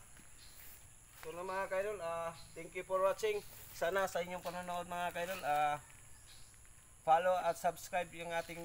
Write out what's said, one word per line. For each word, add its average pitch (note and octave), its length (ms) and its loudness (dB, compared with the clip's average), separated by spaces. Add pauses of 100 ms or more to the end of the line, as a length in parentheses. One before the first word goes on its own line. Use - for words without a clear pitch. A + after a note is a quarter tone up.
(1200)
So D#3+ 80 -6
na, F3 160 -6
mga F#3+ 240 0
kaidol, G3+ 320 0
ah, E3 320 -2 (200)
thank E3 200 -10
you F3+ 80 -4
for F#3 160 2
watching. G3 400 4 (320)
Sana F#3 360 4
sa F3+ 120 0
inyong F3 240 -2
panonood, F3 480 -4
mga F3 240 0
kaidol, F3 320 -2
ah, D3 320 4 (1300)
follow F3 320 8
at E3+ 160 2
subscribe F3 600 -2
yung E3+ 200 -6
ating E3+ 300 -4